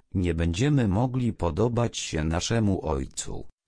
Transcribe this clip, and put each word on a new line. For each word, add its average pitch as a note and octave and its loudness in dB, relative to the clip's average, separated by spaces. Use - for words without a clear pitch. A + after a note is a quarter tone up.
nie F2 2
będziemy G#2 2
mogli A#2+ 0
podobać A2+ 0
się - -4
naszemu F#2 0
Ojcu, - -4